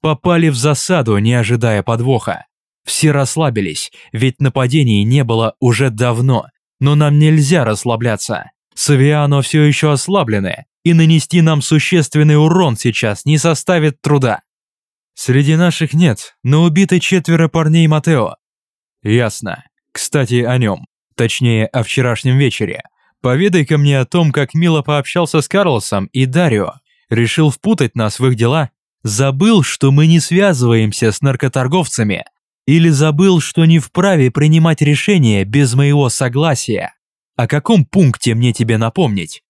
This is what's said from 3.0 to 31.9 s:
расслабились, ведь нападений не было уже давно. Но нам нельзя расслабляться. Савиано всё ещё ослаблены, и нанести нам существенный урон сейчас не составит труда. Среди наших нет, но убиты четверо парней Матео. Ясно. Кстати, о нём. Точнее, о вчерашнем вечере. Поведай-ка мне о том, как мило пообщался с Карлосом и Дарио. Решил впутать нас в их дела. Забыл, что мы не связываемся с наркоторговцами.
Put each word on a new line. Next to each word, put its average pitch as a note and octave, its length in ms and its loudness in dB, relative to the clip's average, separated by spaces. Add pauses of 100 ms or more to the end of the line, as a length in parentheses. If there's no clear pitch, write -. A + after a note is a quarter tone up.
расслабились, B2+ 800 -4 (200)
ведь B2 280 -2
нападений B2+ 640 0
не C3 180 2
было A2+ 380 -2
уже B2 300 0
давно. A#2+ 560 -2 (340)
Но C#3 140 2
нам D3 240 2
нельзя D#3 460 2
расслабляться. A2 880 -4 (240)
Савиано C#3+ 680 2
всё D3+ 200 0
ещё D3+ 280 2
ослаблены, B2 720 -2 (200)
и E3+ 100 4
нанести E3 480 2
нам D#3+ 180 2
существенный D3+ 840 2
урон D#3+ 340 2
сейчас A2 500 -4
не D3+ 100 2
составит D#3 640 -2
труда. C3+ 400 0 (720)
Среди C#3 420 0
наших E3 360 0
нет, D#3 500 -2
но C#3+ 200 2
убиты F3 360 2
четверо E3 500 0
парней D#3+ 400 2
Матео. D3+ 480 0 (680)
Ясно. G#2+ 640 -2 (280)
Кстати, B2 500 -2
о B2 160 0
нём. G#2 280 -2 (300)
Точнее, A2+ 500 0
о B2 160 -4
вчерашнем B2 560 -2
вечере. A#2 440 -2 (380)
Поведай-ка D#3 580 0
мне C#3+ 200 2
о B2+ 80 -2
том, E3 240 0
как C3+ 240 -4
мило D#3+ 280 0
пообщался D3+ 580 -2
с - 80 -4
Карлосом B2 640 -2
и C3 120 0
Дарио. B2+ 500 0 (360)
Решил A#2+ 400 0
впутать E3+ 460 -2
нас A2 240 -4
в C3 60 0
их B2+ 100 0
дела. B2 340 -2 (320)
Забыл, C#3 600 0
что - 280 0
мы D3 160 4
не E3 140 4
связываемся A#2+ 920 0
с - 100 -6
наркоторговцами. C3 1040 -2 (440)